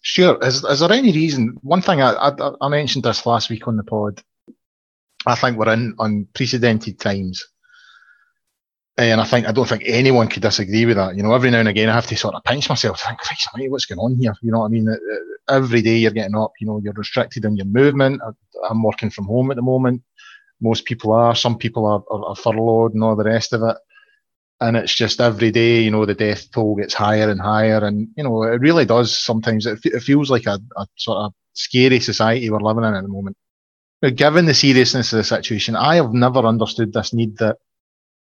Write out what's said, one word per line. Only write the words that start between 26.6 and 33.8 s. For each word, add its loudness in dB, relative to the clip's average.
gets -6
higher 0
and -2
higher. 2
And, -4
you -8
know, -2
it 0
really 4
does 0
sometimes. -2
It, -6
fe-, -2
it -4
feels 2
like 0
a, -4
a -8
sort -6
of -10
scary 2
society 0
we're -2
living 0
in 0
at -6
the -10
moment. -10